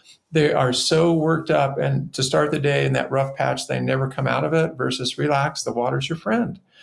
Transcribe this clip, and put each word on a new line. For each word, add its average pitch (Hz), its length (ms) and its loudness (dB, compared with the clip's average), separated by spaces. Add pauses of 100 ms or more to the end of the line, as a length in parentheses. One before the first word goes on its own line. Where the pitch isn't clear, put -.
(320)
they 156 220 4
are 131 180 2
so 160 400 2
worked 160 380 0
up 139 300 2
and 139 340 -2
to - 80 -4
start 147 300 2
the 151 80 -2
day 139 260 2
in 135 80 0
that 127 160 0
rough 135 260 0
patch, 135 300 -2
they 131 140 -4
never 131 280 0
come 135 200 -4
out 123 160 0
of 151 100 0
it, 165 240 0
versus 131 400 -4
relax, 147 460 0
the 113 100 -4
water's 135 340 -2
your 165 120 -6
friend. 226 400 -2 (240)